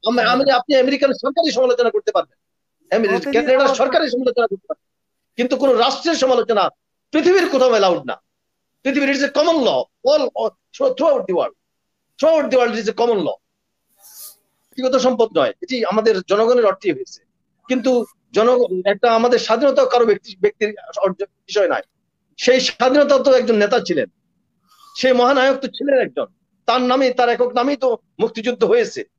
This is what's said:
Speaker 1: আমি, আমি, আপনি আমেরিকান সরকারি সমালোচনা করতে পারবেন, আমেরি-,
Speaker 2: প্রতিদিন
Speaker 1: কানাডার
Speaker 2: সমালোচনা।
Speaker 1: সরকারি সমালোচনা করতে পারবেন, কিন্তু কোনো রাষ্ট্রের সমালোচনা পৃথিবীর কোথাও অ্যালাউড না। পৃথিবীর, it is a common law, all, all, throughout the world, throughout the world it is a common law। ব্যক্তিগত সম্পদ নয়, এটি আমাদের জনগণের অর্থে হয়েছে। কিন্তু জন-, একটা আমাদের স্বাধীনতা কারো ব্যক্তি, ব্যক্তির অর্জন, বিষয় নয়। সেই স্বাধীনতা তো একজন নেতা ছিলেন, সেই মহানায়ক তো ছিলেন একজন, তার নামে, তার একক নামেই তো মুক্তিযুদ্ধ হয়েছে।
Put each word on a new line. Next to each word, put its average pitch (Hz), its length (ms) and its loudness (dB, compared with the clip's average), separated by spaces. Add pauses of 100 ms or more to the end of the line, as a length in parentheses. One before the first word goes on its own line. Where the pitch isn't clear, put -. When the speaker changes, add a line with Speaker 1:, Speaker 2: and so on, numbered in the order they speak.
Speaker 1:
আমি, 240 340 0
আমি, 277 80 2
আপনি 262 260 0
আমেরিকান 262 360 2
সরকারি 285 400 -4
সমালোচনা 240 380 0
করতে - 220 -4
পারবেন, - 260 -4 (580)
আমেরি-, 214 160 0
Speaker 2:
প্রতিদিন 175 200 -4
Speaker 1:
কানাডার 262 260 2
Speaker 2:
সমালোচনা। 269 280 2
Speaker 1:
সরকারি 294 240 0
সমালোচনা 247 360 -2
করতে 196 220 -8
পারবেন, - 200 -12 (480)
কিন্তু 247 200 -2
কোনো 269 180 2
রাষ্ট্রের 269 400 0
সমালোচনা 247 560 0 (420)
পৃথিবীর 339 360 2
কোথাও 254 220 2
অ্যালাউড 190 360 2
না। 113 160 -10 (600)
পৃথিবীর, 277 260 0
it 277 80 0
is 262 80 -2
a 277 80 -4
common 320 260 2
law, 175 220 0 (240)
all, 285 180 2 (160)
all, 214 120 -4 (240)
throughout 285 540 0
the 185 80 -2
world, 139 200 -4 (640)
throughout 302 300 2
the 254 100 2
world 240 160 0
it 226 80 -6
is 202 60 -4
a 208 120 -6
common 233 200 0
law। 123 160 -4 (1300)
ব্যক্তিগত 254 340 -4
সম্পদ 226 420 0
নয়, 131 140 0 (100)
এটি 233 220 -6
আমাদের 214 300 0 (120)
জনগণের 226 400 2
অর্থে 208 260 -2
হয়েছে। - 300 -12 (460)
কিন্তু 247 360 0 (280)
জন-, 226 520 0
একটা 208 300 2
আমাদের 240 240 2
স্বাধীনতা 262 460 2
কারো 240 220 2
ব্যক্তি, 202 340 -4
ব্যক্তির 208 340 -2 (220)
অর্জন, 190 300 -4 (200)
বিষয় 196 220 -2
নয়। 117 140 -4 (540)
সেই 254 240 2
স্বাধীনতা 277 580 2
তো 277 140 2
একজন 240 240 2
নেতা 208 240 2
ছিলেন, 143 260 -4 (880)
সেই 254 160 0
মহানায়ক 262 440 2
তো 269 120 -10
ছিলেন 277 300 -2
একজন, - 280 -4 (400)
তার 247 160 0
নামে, 254 280 0
তার 247 180 0
একক 240 260 -2
নামেই 262 220 -2
তো 240 220 -2 (220)
মুক্তিযুদ্ধ 226 440 -4
হয়েছে। 196 400 -2 (140)